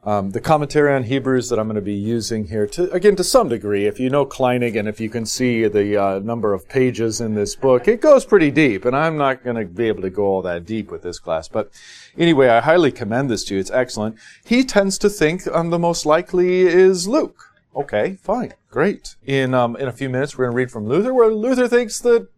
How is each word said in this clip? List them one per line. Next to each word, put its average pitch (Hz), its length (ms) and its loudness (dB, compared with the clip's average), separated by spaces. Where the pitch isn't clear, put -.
um, 101 280 -2
the 113 100 -6
commentary 147 520 2
on 131 100 0
Hebrews 127 460 -2
that 113 100 0
I'm 110 80 -2
gonna 107 120 -4
be 104 140 -6
using 110 300 -6
here 104 200 -4
to, 175 240 -4
again, 185 260 4
to 180 60 -2
some 202 240 2
degree. 104 380 -2
If 104 140 -4
you 127 100 0
know 139 160 2
Kleinig 123 520 -2
and 107 100 -2
if 107 120 -8
you 110 100 -4
can 113 160 -6
see 117 420 0
the, 104 280 0
uh, 98 240 0
number 107 340 -4
of 95 140 -8
pages 117 540 -2
in 110 140 -4
this 104 200 -4
book, 127 320 2
it 226 140 2
goes 294 240 6
pretty 165 260 4
deep, 127 320 2
and 123 120 0
I'm 160 200 0
not 139 300 -2
gonna 117 180 -4
be 95 240 -4
able 95 140 -2
to 92 80 -4
go 98 160 -2
all 95 160 0
that 87 240 -6
deep 107 260 -8
with 82 120 -12
this 87 160 -10
class. 80 280 -6
But - 240 -6
anyway, 151 320 4
I 117 120 6
highly 156 300 4
commend 120 380 -4
this 107 160 -4
to - 80 -6
you. 98 60 0
It's 95 120 -6
excellent. 113 460 -4
He 247 200 0
tends 196 340 0
to 208 120 2
think, 180 380 -2
um, 170 220 -2
the 170 100 0
most 170 260 -2
likely 180 560 2
is 185 460 4
Luke. 277 320 -2
Okay, 139 460 -4
fine, 226 320 -4
great. - 460 -4
In, 135 280 -2
um, 120 220 0
in 131 120 -6
a 120 60 -8
few 135 160 -8
minutes, 131 260 -4
we're 127 100 0
gonna 120 120 -2
read 127 140 -2
from 107 160 -8
Luther, 196 260 0
where 233 180 4
Luther 247 360 0
thinks 240 320 -2
that 233 280 2